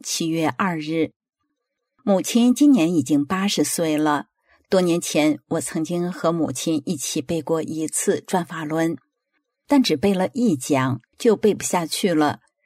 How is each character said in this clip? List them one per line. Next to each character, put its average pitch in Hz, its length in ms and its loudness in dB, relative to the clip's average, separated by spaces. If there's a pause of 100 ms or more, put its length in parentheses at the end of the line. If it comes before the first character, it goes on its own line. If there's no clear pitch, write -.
七 - 260 -4
月 160 200 0
二 180 280 -2
日。 156 360 -4 (920)
母 190 180 2
亲 240 320 4
今 294 180 6
年 180 220 4
已 156 80 2
经 143 240 2
八 190 220 -2
十 180 160 0
岁 156 340 -2
了。 151 300 0 (420)
多 185 120 4
年 170 200 2
前， 151 460 0
我 165 120 -2
曾 160 240 -4
经 175 280 -4
和 175 200 -2
母 160 200 -2
亲 156 340 -4
一 180 100 -4
起 147 280 -6
背 165 180 -4
过 160 220 -2
一 156 240 -6
次 - 340 -2
转 175 240 -4
法 160 180 -10
轮， 160 320 -2 (680)
但 285 160 4
只 160 160 2
背 202 160 2
了 160 200 0
一 226 220 2
讲 131 460 -2 (160)
就 220 180 4
背 208 200 2
不 - 80 -10
下 175 240 -2
去 180 260 -2
了。 151 280 0 (240)